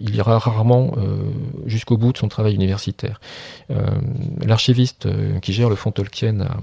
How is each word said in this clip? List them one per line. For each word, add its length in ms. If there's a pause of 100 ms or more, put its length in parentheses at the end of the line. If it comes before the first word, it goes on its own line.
il 140
ira 240
rarement, 580
euh, 280 (420)
jusqu'au 300
bout 160
de 60
son 100
travail 260
universitaire. 680 (520)
Euh, 120 (640)
l'archiviste, 600
euh, 340
qui 120
gère 180
le 40
fonds 160
Tolkien 520
à, 200